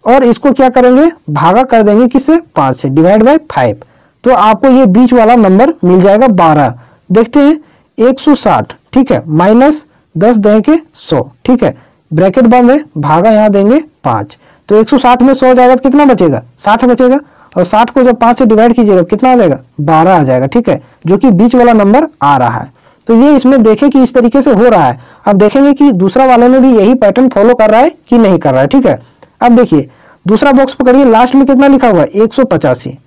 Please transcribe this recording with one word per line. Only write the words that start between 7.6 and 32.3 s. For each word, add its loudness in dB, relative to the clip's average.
एक -2
सौ 0
साठ, -4
ठीक 0
है, -2
माइनस 0
दस 0
दें 0
के 0
सौ, -6
ठीक 0
है, -4
ब्रैकेट 0
बंद 2
है, 0
भागा 0
यहाँ 0
देंगे 0
पाँच, -8
तो 0
एक 0
सौ 0
साठ 0
में 2
सौ 0
जाएगा 2
तो -6
कितना 0
बचेगा, 0
साठ -2
बचेगा, 0
और -2
साठ -2
को -2
जब 0
पाँच 0
से 2
divide 2
कीजिएगा 0
तो -4
कितना -2
आ 2
जाएगा, 0
बारह 0
आ 0
जाएगा, -2
ठीक -4
है, -4
जो -2
कि 0
बीच 0
वाला 2
number 0
आ 0
रहा -4
है। -14
तो 0
ये 4
इसमें 2
देखें 0
कि 0
इस -4
तरीके 0
से 0
हो 2
रहा 2
है। -2
अब 0
देखेंगे 2
कि 2
दूसरा 0
वाले 2
में 2
भी 2
यही 2
pattern 0
follow 0
कर 0
रहा 2
है 0
कि 2
नहीं 2
कर -4
रहा 0
है, 0
ठीक 0
है। -2
अब 2
देखिए 0
दूसरा 0
box 0
पकड़िए, 0
last 0
में 2
कितना 0
लिखा 0
हुआ 0
है, -2
एक -4